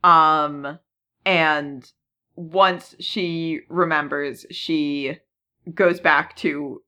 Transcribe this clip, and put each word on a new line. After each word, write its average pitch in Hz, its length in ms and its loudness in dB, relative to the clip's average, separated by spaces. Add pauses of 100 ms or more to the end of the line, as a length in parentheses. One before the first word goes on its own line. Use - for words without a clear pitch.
Um, 156 760 4 (460)
and 151 640 0 (460)
once 180 640 0
she 165 680 -4
remembers, 147 840 -2
she 147 680 -4 (560)
goes 175 260 2
back 151 380 0
to 143 500 -6